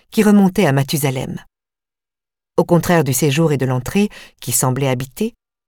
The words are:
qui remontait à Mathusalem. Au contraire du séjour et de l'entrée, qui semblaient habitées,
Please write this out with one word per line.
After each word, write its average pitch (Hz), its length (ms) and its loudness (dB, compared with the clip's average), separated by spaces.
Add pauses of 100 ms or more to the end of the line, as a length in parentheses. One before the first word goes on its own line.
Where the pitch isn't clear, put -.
(100)
qui 220 120 0
remontait 202 420 4
à 143 80 2
Mathusalem. 139 720 -4 (1120)
Au 175 80 2
contraire 170 400 2
du 131 80 -2
séjour 151 400 0
et 139 60 0
de 131 80 -2
l'entrée, 131 420 -2 (320)
qui - 120 -8
semblaient 135 360 -2
habitées, 135 460 -6 (340)